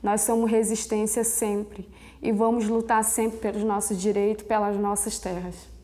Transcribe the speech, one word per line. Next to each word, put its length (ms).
Nós 180
somos 300
resistência 720
sempre 640
e 100
vamos 380
lutar 340
sempre 360
pelos 260
nossos 340
direitos, 460
pelas 320
nossas 420
terras. 380